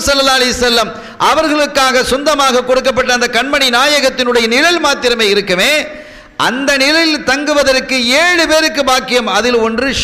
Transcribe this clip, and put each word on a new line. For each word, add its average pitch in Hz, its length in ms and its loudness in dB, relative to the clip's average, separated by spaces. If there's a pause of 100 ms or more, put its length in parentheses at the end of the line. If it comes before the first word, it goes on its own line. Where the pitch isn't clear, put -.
ஸல்லல்லாஹு 269 340 0
அலைஹி 247 200 0
வஸல்லம் 233 320 0 (260)
அவர்களுக்காக 285 840 0
சொந்தமாக 269 600 0
கொடுக்கப்பட்ட 254 500 0
அந்த 240 140 0
கண்மணி 262 420 0
நாயகத்தினுடைய 254 760 0
நிழல் 311 320 2
மாத்திரமே 240 500 0
இருக்குமே, 202 560 0 (520)
அந்த 269 400 0
நிழலில் 302 460 0
தங்குவதற்கு 262 840 0
ஏழு 330 400 2
பேருக்கு 311 360 0
பாக்கியம். 247 440 0
அதில் 214 280 0
ஒன்று 226 480 -2